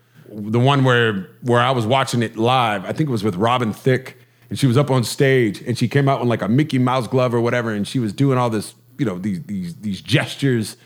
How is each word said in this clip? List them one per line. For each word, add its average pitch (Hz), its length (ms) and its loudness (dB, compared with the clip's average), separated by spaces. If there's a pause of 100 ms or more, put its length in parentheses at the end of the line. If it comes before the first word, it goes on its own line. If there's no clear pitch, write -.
(300)
the 110 300 -2
one 135 240 4
where, 117 440 2 (140)
where 120 180 2
I 123 100 2
was 120 160 0
watching 127 360 0
it 107 140 -6
live. 110 480 0
I 104 80 -8
think 160 160 -2
it 131 40 -4
was 101 120 -2
with 101 120 0
Robin 117 360 0
Thicke, 127 420 -2 (360)
and 98 80 -8
she 139 80 2
was 120 120 4
up 139 120 2
on 131 140 0
stage, 127 580 2
and 120 140 -4
she 120 120 -2
came 139 200 2
out 127 140 0
in, 120 60 0
like, 117 120 0
a 98 80 -2
Mickey 131 300 0
Mouse 127 280 0
glove 127 280 0
or 120 60 2
whatever, 120 320 0
and 101 140 -2
she - 120 -4
was 107 160 -2
doing 135 240 2
all 123 100 2
this, 107 260 -4 (240)
you 143 60 0
know, 90 140 -2
these, 92 240 -4
these, 90 340 -8
these 101 240 -8
gestures 120 840 -2